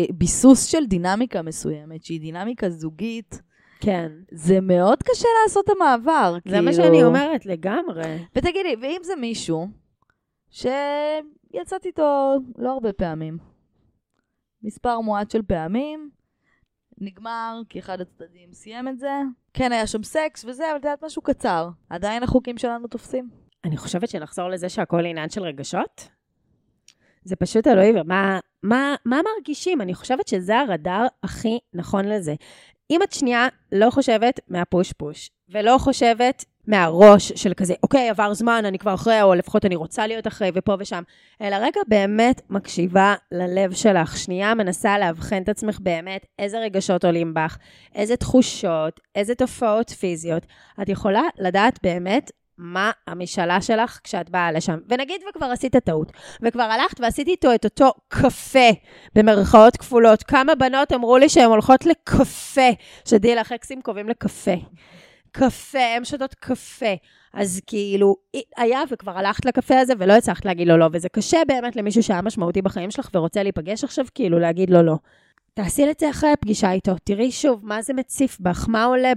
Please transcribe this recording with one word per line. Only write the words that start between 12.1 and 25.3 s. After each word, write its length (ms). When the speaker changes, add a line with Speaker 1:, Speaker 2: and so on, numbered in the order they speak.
Speaker 1:
לא 140
הרבה 200
פעמים, 460
מספר 380
מועט 300
של 120
פעמים, 680
נגמר, 720
כי 100
אחד 220
הצדדים 520
סיים 360
את 100
זה, 220
כן 180
היה 140
שם 160
סקס 420
וזה, 260
אבל 80
את 60
יודעת 200
משהו 180
קצר, 460
עדיין 320
החוקים 360
שלנו 300
תופסים. 400
Speaker 2:
אני 120
חושבת 320
שנחזור 400
לזה 200
שהכל 380
עניין 220
של 140